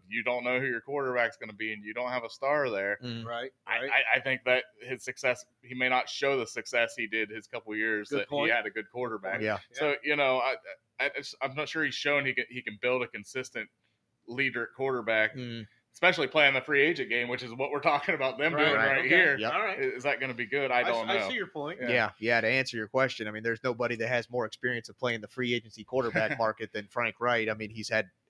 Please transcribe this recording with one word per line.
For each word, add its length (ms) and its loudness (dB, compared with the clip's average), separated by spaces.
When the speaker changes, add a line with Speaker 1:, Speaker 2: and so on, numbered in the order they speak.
Speaker 1:
you 160 -4
don't 220 -2
know 160 2
who 60 -2
your 160 -2
quarterback's 560 0
gonna 160 -14
be 180 -6
and 100 -10
you 100 -10
don't 180 -4
have 120 -2
a 80 -8
star 400 0
there, 320 0
Speaker 2:
Mm. 220 -8
Speaker 3:
Right, 260 -6
Speaker 1:
I, 140 -2
Speaker 3:
right. 100 -4
Speaker 1:
I, 280 4
I 20 -2
think 240 -2
that 200 4
his 220 -8
success, 420 -2
he 120 -14
may 140 0
not 200 2
show 300 0
the 80 -2
success 500 -2
he 120 -4
did 220 -2
his 180 -12
couple 260 -10
years 360 -2
Speaker 3:
Good 100 0
Speaker 1:
that 80 -4
Speaker 3:
point. 220 0
Speaker 1:
he 40 4
had 120 0
a 40 -6
good 220 -8
quarterback. 480 -4
Speaker 2:
Yeah. 180 0
Speaker 1:
So, 160 -2
Speaker 3:
Yeah. 60 2
Speaker 1:
you 120 0
know, 220 4
I, 160 0
I, 160 0
it's, 260 -10
I'm 140 -4
not 120 -4
sure 140 -2
he's 120 -2
shown 320 0
he 80 0
can, 160 -2
he 120 -10
can 200 -12
build 200 0
a 60 -4
consistent 600 -10
leader 380 -2
at 100 -6
quarterback, 640 0
Speaker 2:
Mm. 300 -10
Speaker 1:
especially 340 4
playing 280 6
the 80 2
free 200 4
agent 280 2
game, 180 0
which 140 -4
is 100 -10
what 180 -4
we're 100 -2
talking 340 2
about 240 -2
them 160 2
Speaker 3:
Right, 100 4
Speaker 1:
doing 100 6
Speaker 3:
right. 120 4
Speaker 1:
right 140 4
Speaker 3:
Okay. 80 0
Speaker 1:
here. 300 6
Speaker 2:
Yep. 140 0
Speaker 3:
All 100 2
right. 160 -2
Speaker 1:
Is, 180 0
is 80 -10
that 140 0
gonna 140 -4
be 140 -6
good? 240 0
I 80 4
Speaker 3:
I 20 8
s-, 60 4
Speaker 1:
don't 240 2
Speaker 3:
I 80 2
Speaker 1:
know. 100 0
Speaker 3:
see 60 -4
your 140 -4
point. 340 -8
Speaker 1:
Yeah. 80 -2
Speaker 2:
Yeah, 280 4
yeah, 220 4
to 80 2
answer 300 0
your 100 -4
question, 400 0
I 40 -6
mean, 100 -8
there's 200 -2
nobody 340 0
that 120 -2
has 220 0
more 160 0
experience 420 -4
of 100 -20
playing 220 -2
the 80 -12
free 240 -2
agency 320 -6
quarterback 540 0
Speaker 1:
<laughs> 0 -
Speaker 2:
market 340 0
than 140 -6
Frank 340 -4
Wright. 300 2
I 40 0
mean, 140 -6
he's 220 -10
had, 160 0